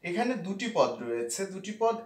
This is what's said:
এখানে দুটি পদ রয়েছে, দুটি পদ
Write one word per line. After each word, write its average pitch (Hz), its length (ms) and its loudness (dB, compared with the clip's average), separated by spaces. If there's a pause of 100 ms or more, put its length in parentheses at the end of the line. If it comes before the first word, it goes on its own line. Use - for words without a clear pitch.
এখানে 220 320 0
দুটি 196 400 -4
পদ 123 280 4
রয়েছে, 117 440 -2
দুটি 190 320 -8
পদ 226 280 4